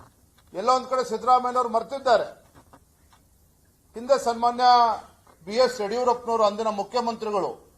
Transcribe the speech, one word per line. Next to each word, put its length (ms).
ಎಲ್ಲೋ 220
ಒಂದ್ 120
ಕಡೆ 200
ಸಿದ್ದರಾಮಯ್ಯನವರು 600
ಮರ್ತಿದ್ದಾರೆ. 560
ಹಿಂದೆ 300
ಸನ್ಮಾನ್ಯ 400
ಬಿ 100
ಎಸ್ 260
ಯಡಿಯೂರಪ್ಪನವರು, 640
ಅಂದಿನ 240
ಮುಖ್ಯಮಂತ್ರಿಗಳು 1080